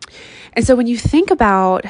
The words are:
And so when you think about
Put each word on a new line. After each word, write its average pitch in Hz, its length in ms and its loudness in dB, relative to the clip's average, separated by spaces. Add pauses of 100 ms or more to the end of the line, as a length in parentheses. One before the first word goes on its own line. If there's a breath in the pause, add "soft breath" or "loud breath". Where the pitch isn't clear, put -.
(540 loud breath)
And 233 120 -2
so 262 80 4
when 240 120 0
you 240 100 -4
think 320 340 0
about 190 600 0